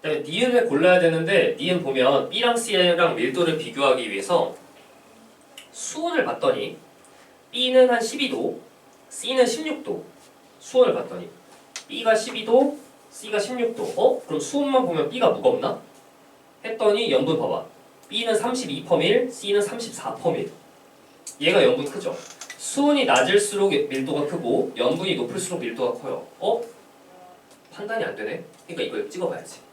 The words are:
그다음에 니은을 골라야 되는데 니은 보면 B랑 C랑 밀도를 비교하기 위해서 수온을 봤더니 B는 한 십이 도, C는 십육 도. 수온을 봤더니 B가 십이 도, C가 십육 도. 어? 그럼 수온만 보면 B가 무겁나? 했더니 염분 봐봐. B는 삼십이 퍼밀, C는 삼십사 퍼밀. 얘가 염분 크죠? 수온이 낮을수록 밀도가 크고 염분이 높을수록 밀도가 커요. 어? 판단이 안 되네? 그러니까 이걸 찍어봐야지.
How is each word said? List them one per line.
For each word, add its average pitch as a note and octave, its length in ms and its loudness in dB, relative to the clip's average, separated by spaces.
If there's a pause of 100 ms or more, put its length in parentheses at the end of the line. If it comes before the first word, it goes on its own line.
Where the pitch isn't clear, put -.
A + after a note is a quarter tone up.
그다음에 D3+ 200 -2
니은을 A#3 460 2
골라야 F3 320 6
되는데 E3 580 2
니은 F3 240 0
보면 C3+ 480 2
B랑 A#3+ 260 0
C랑 F3+ 600 2
밀도를 D#3 420 0
비교하기 B2 520 0
위해서 E3+ 440 0 (1160)
수온을 D#4+ 520 -2
봤더니 - 520 -2 (760)
B는 B3+ 360 6
한 A#3 120 2
십이 C4 300 -4
도, - 300 -4 (480)
C는 B3 380 2
십육 - 380 -6
도. - 200 -8 (560)
수온을 - 340 4
봤더니 F3+ 340 -8 (580)
B가 A3+ 300 0
십이 A#3 280 -6
도, C4+ 320 4 (360)
C가 G#3+ 260 -6
십육 A#3 380 -2
도. G#3 80 -6 (120)
어? - 300 2
그럼 - 140 -4
수온만 C#4 440 2
보면 D#3+ 240 0
B가 B3 220 2
무겁나? - 500 0 (840)
했더니 A3+ 480 2
염분 - 260 2
봐봐. - 260 -4 (440)
B는 A3+ 260 -2
삼십이 B3 500 -2
퍼밀, F#3+ 460 2
C는 G3+ 320 0
삼십사 - 540 -8
퍼밀. - 340 -4 (880)
얘가 D#3+ 220 4
염분 C#3 220 2
크죠? - 320 -8 (400)
수온이 C#4+ 480 2
낮을수록 G3+ 680 2
밀도가 C#3+ 560 -2
크고 - 500 -2
염분이 - 400 0
높을수록 - 440 -6
밀도가 - 400 -4
커요. E2+ 260 -8 (140)
어? - 200 0 (1120)
판단이 A3 320 -4
안 - 120 -8
되네? G#2+ 260 -8 (240)
그러니까 - 160 -8
이걸 - 280 -6
찍어봐야지. - 500 -8 (120)